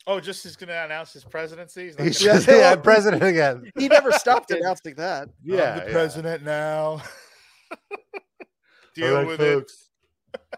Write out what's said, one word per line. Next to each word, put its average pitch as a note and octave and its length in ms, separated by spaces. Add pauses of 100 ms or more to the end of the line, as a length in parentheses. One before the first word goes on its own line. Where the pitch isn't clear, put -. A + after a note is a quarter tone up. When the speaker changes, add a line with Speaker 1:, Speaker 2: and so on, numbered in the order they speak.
Speaker 1:
Oh, F#3+ 140
just F3+ 240
he's E3+ 120
gonna E3+ 300
announce D#3 280
his C3+ 100
presidency? E3 640
He's D#3+ 120
not D3 80
Speaker 2:
He's E3 180
Speaker 1:
gonna G#3 140
Speaker 2:
just, - 100
Speaker 3:
Yeah. - 100
Speaker 2:
yeah, - 180
president G#3 480
again. C#3+ 520
Speaker 3:
He C#4 120
never C#4 240
stopped A#3+ 400
Speaker 2:
<laughs> - 0
Speaker 3:
announcing E3+ 460
that. D#3 320 (140)
Speaker 2:
Yeah, D#3 300
Speaker 1:
"I'm F#2 60
the F2+ 80
Speaker 2:
yeah. A2 40
Speaker 1:
president D#3+ 520
now." D#3 580 (720)
<laughs> - 0
Speaker 2:
All E4+ 60 (1160)
Speaker 1:
Deal E3 220
Speaker 2:
right, C#3+ 100
Speaker 1:
with D#3+ 160
it. D3 140
Speaker 2:
folks. - 320 (720)